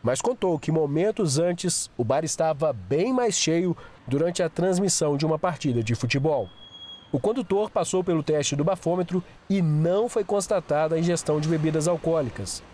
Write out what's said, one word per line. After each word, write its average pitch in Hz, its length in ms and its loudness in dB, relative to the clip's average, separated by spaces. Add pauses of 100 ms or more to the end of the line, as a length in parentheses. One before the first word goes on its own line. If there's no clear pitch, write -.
mas 123 180 0
contou 190 380 0
que 156 140 -2
momentos 160 640 0
antes 175 580 -2
o 123 60 -4
bar 135 220 0
estava 156 480 0
bem 135 400 0
mais 247 240 0
cheio 170 400 2 (320)
durante 165 340 0
a 165 60 0
transmissão 175 680 0
de 143 80 -2
uma 156 140 0
partida 143 420 0
de 113 140 0
futebol. 139 540 0 (640)
O 139 80 0
condutor 214 500 0
passou 185 320 0
pelo 170 220 0
teste 147 320 0
do 147 80 0
bafômetro 180 580 0 (260)
e 196 140 2
não 170 460 2
foi 208 160 -2
constatada 170 720 0
a - 20 2
ingestão 165 400 0
de 151 100 -2
bebidas 156 380 0
alcoólicas. 156 880 -2